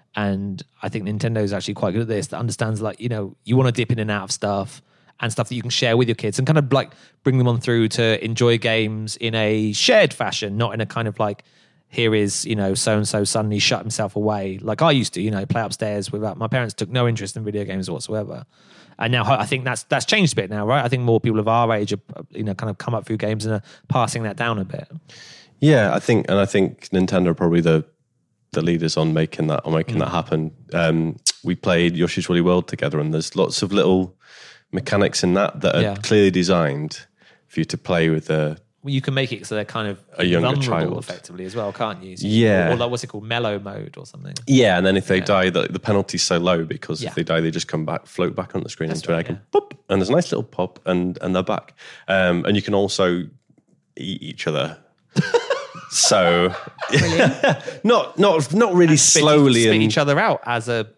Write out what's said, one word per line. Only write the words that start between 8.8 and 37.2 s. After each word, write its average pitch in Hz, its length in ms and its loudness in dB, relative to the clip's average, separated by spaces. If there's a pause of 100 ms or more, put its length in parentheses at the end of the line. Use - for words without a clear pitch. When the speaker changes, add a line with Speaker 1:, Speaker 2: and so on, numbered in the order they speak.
Speaker 1:
in 113 180 -4
a 110 380 2
shared 196 400 4
fashion, 101 440 -6
not 107 180 -2
in 110 60 -4
a 110 60 -4
kind 113 200 -6
of, 104 140 -6
like, 104 240 -2 (480)
here 113 220 2
is, 104 320 0
you 110 80 -4
know, 98 180 0
so-and-so 104 520 0
suddenly 107 340 -2
shut 107 220 0
himself 107 340 -6
away. 104 480 -2
Like 107 180 -4
I 160 120 4
used 127 220 0
to, 90 60 -6
you 104 80 -2
know, 101 160 -4
play - 160 -2
upstairs 104 520 -6
without, 104 260 -6
my 110 80 -4
parents 120 260 -4
took 101 160 -6
no 123 200 0
interest 104 280 -4
in 113 80 -8
video 104 200 -4
games 95 260 -6
whatsoever. 107 540 -8 (520)
And 113 160 -2
now 120 120 2
I 117 200 2
think 127 200 -4
that's, 123 200 -4
that's 131 200 -2
changed 202 300 2
a - 20 -14
bit 95 140 -2
now, 104 140 -4
right? 123 200 2
I 120 40 -2
think 127 140 0
more 117 180 4
people 110 200 0
of 104 80 -2
our 113 260 2
age 104 180 -2
are, 101 60 -4 (320)
you - 140 -8
know, 101 100 -4
kind 110 160 -8
of 95 80 -10
come - 160 -6
up 107 120 -6
through 110 100 -4
games 107 280 -4
and 110 120 -2
are 104 60 -6 (260)
passing 117 340 0
that 104 140 -6
down 117 240 -2
a 95 40 -4
bit. - 220 -10 (720)
Speaker 2:
Yeah, 135 340 6
I 80 60 2
think, - 300 2
and 98 100 2
I 98 80 4
think - 440 -2
Nintendo 90 400 2
are 82 40 2
probably 85 260 2
the, 80 240 2 (680)
the 80 100 -2
leaders 82 340 0
on 80 160 0
making 78 360 -2
that, 76 180 -2
on 80 60 -2
making 80 240 -2
Speaker 1:
Mm. 80 40 0
Speaker 2:
that 73 100 -2
happen. 80 420 -2 (200)
Um, 82 440 0 (260)
we 90 140 -2
played 87 400 2
Yoshi's 85 320 0
Woolly 87 120 2
World 90 280 2
together, 73 320 -4
and 76 120 -2
there's 80 220 -4
lots - 280 0
of 95 100 -2
little 92 440 2 (540)
mechanics 98 540 0
in 87 100 4
that 98 280 0
that 92 120 2
are 87 80 2
Speaker 1:
Yeah. 104 140 -2
Speaker 2:
clearly 104 340 4
designed 85 680 0 (480)